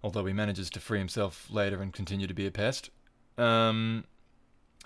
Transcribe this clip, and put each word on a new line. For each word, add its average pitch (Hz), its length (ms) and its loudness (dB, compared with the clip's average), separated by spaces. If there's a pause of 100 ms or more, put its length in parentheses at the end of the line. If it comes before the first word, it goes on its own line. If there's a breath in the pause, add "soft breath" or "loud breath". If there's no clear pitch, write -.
Although 101 220 0
he 95 80 0
manages 98 380 0
to 113 100 -10
free 104 180 -2
himself 95 500 -2
later 101 320 0
and 95 120 -4
continue 98 340 -2
to 92 60 -4
be 98 120 -2
a 95 60 0
pest. 110 380 0 (480)
Um, 113 680 4 (840)